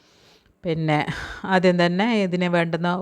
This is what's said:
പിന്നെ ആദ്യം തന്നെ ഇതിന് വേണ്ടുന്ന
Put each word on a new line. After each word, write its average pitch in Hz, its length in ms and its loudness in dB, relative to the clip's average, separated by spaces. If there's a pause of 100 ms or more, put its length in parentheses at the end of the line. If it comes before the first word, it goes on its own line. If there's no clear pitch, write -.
(640)
പിന്നെ 156 340 0 (540)
ആദ്യം 180 320 4
തന്നെ 180 220 2 (180)
ഇതിന് 180 320 -2
വേണ്ടുന്ന 170 340 0 (120)